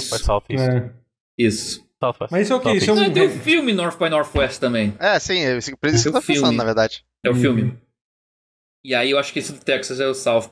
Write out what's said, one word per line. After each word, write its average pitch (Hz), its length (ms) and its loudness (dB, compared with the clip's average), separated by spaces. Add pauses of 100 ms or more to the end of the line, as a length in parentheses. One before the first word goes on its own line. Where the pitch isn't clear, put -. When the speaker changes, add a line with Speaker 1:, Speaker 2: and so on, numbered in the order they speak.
Speaker 1:
South 113 160 -6
by - 60 -8
Southeast. 131 460 0
Speaker 2:
É. 123 200 -2 (460)
Speaker 3:
Isso. - 480 -2 (160)
Speaker 1:
Southwest. - 300 -4
Speaker 2:
Mas 180 120 0
isso 214 100 0
é 254 40 2
o 247 40 0
quê? 233 100 0
Isso 208 200 2
é - 20 4
um 214 40 4
Speaker 3:
Não, 196 160 2
tem 185 120 4
o - 40 4
Speaker 2:
re- - 120 -4
Speaker 3:
filme 311 320 0
North 170 260 -4
by 165 100 0
Northwest 147 520 -2
também. 113 400 0
Speaker 4:
É, 185 180 2
sim, 185 220 -2
é 127 180 0
isso, 135 180 -10
por 147 140 -2
isso 117 140 4
que 147 40 0
eu - 40 -4
Speaker 3:
Tem - 0 -
Speaker 4:
tô 247 60 2
Speaker 3:
o - 40 -2
filme. - 200 0
Speaker 4:
pensando, 120 140 2
na 117 80 0
verdade. 110 400 0 (220)
Speaker 3:
É - 20 0
o 123 40 2
Speaker 2:
Uhum. 123 80 2
Speaker 3:
filme. 123 380 2 (1080)
E 127 100 -2
aí 123 160 2
eu 139 80 2
acho 139 140 -4
que 147 80 -4
esse 147 120 -10
do 135 80 -16
Texas 131 400 -4
é 135 60 0
o 131 80 0
South 117 380 0